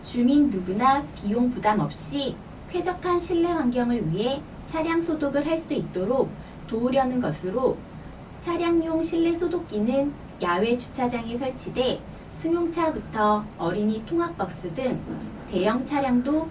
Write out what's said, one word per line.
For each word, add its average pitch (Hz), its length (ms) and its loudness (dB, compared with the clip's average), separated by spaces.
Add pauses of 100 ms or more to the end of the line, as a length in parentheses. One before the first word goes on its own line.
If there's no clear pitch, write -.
주민 277 440 6
누구나 220 560 2 (120)
비용 240 340 2
부담 214 300 2
없이 - 540 -2 (360)
쾌적한 359 500 0
실내 339 300 2
환경을 240 600 2
위해 240 300 0 (240)
차량 330 380 0
소독을 285 440 0
할 320 120 2
수 - 160 -4
있도록 196 560 0 (360)
도우려는 254 540 2
것으로 185 560 0 (640)
차량용 339 600 0
실내 330 300 2
소독기는 277 800 0 (300)
야외 226 340 2
주차장에 247 600 -4
설치돼 254 640 -2 (360)
승용차부터 311 1080 0 (120)
어린이 208 480 0
통학버스 330 720 -2
등 254 260 0 (500)
대형 214 360 2
차량도 277 640 2